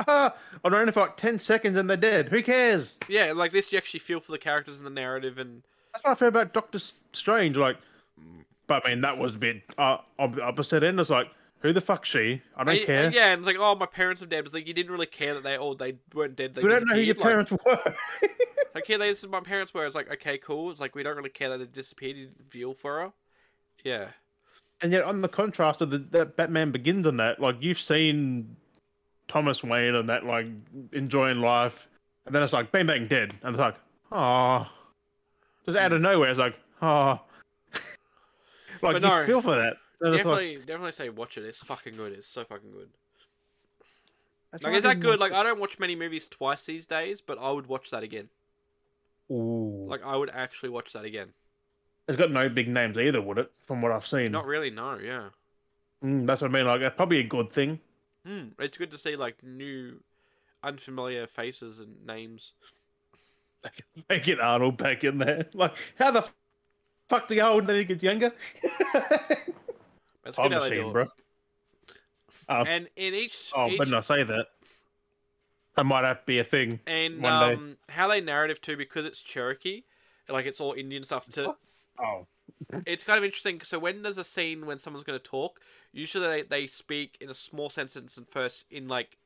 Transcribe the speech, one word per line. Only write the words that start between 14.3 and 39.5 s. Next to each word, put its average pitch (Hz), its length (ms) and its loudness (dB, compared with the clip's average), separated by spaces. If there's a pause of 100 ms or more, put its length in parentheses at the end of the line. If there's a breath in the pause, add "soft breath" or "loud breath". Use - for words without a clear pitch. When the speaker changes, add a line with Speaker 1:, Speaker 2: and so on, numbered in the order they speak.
Speaker 2:
It's 143 80 -12
like, 160 140 -6
you 165 60 -6
didn't 175 180 -2
really 170 140 -2
care 147 300 -4
that 139 80 -8
they, 139 140 -2
oh, 139 180 -4
they 131 200 -6 (180)
weren't 147 220 -4
dead. 131 200 -6
They 131 80 -2
Speaker 1:
We 202 60 6
don't 240 180 4
know 226 80 4
who 220 60 4
your 220 120 4
Speaker 2:
disappeared. 208 380 4
Like, 190 120 0
Speaker 1:
parents 233 280 4 (320)
were. 403 40 6 (200)
<laughs> - 280 -2
Speaker 2:
like, 156 120 -6
"Here, 214 100 2
this 202 260 0
is 196 60 -14
my 190 120 -4
parents 190 320 -4
were." 160 120 -2
It's 139 100 -6
like, 143 160 -6
"Okay, 143 280 -6
cool." 160 320 -6
It's 147 80 -14
like, 139 160 -8
"We 143 80 -6
don't 147 140 -6
really 139 120 -10
care 135 200 -6
that 131 100 -6
they 127 60 -10
disappeared. 131 500 -12
You 135 120 -18
didn't 135 240 -20
feel 123 220 -10
for 143 280 -8
her." 190 100 -8 (720)
Yeah. 113 240 -6 (720 soft breath)
Speaker 1:
And 170 120 0
yet, 185 100 4
on 190 180 -2
the 185 60 2
contrast 175 540 0
of 156 100 2
the, 143 60 0 (140)
that 160 260 2
Batman 160 340 2
Begins 156 340 0
and 135 140 2
that, 113 220 0
like, 127 180 2
you've 165 200 -2
seen 143 760 0 (720)
Thomas 147 360 0
Wayne 120 320 2
and 113 140 0
that, 120 160 0
like, 117 220 -2 (460)
enjoying 131 480 2
life, 120 460 2 (380)
and 131 80 -4
then 147 80 4
it's 143 120 2
like, 120 180 0
bang, 185 160 4
bang, 127 200 2
dead, 110 260 2 (100)
and 123 100 -4
it's 117 60 -2
like, 117 160 2 (380)
"Aw." 127 580 2 (920 loud breath)
Just 175 120 -2
out 190 160 4
of 165 60 6
Speaker 2:
Mm. 165 40 4
Speaker 1:
nowhere, 175 260 6
it's 127 100 2
like, 123 160 2 (260)
"Aw." 143 380 4 (540 loud breath)
<laughs> - 80 -8 (1040 loud breath)
Like, 170 100 4
Speaker 2:
But 175 100 0
Speaker 1:
you 196 60 6
Speaker 2:
no, 165 180 6
Speaker 1:
feel 247 160 4
for 170 120 2